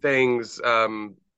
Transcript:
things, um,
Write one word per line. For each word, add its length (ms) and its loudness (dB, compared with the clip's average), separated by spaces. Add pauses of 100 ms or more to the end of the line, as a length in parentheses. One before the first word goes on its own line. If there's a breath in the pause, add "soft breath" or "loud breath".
things, 640 0
um, 520 0 (220)